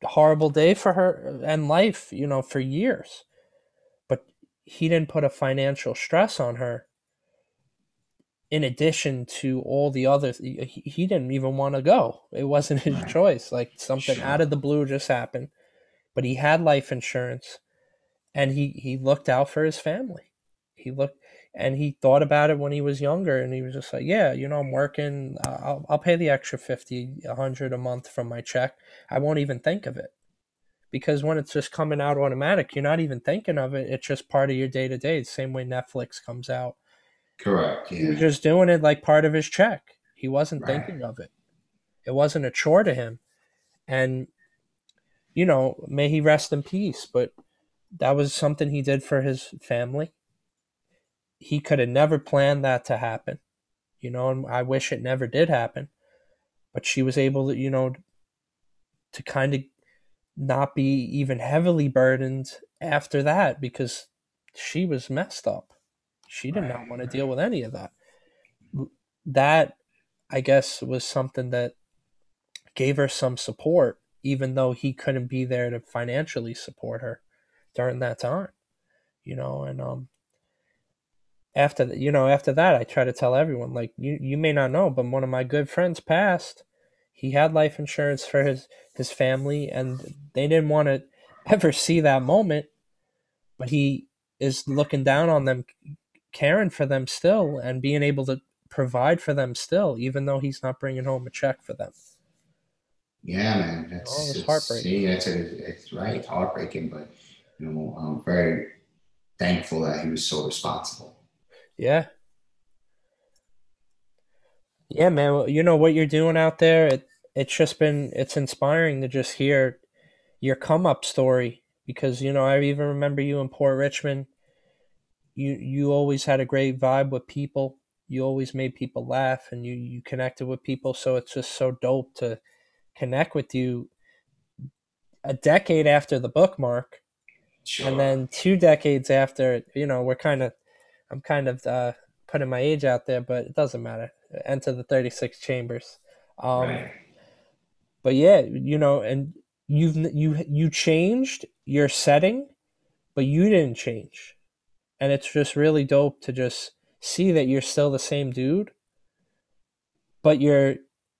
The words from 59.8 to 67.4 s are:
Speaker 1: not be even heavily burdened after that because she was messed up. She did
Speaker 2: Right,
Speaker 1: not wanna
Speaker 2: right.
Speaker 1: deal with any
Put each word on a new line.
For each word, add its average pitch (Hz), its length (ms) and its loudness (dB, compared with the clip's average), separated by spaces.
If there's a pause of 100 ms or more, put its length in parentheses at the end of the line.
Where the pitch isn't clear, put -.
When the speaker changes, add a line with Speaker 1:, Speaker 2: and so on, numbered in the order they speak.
Speaker 1:
not 135 400 -2
be 139 80 2
even 135 560 0
heavily 151 480 2
burdened 131 640 2 (300)
after 147 420 0
that 151 380 2
because 123 460 -8 (460)
she - 320 -4
was 143 240 -4
messed 156 380 -6
up. - 260 -6 (540)
She - 240 -10
did 196 100 -4
Speaker 2:
Right, 139 80 -4
Speaker 1:
not 120 200 -10
wanna 123 140 -10
Speaker 2:
right. 127 80 -10
Speaker 1:
deal 135 160 -4
with 131 120 -4
any 180 240 -2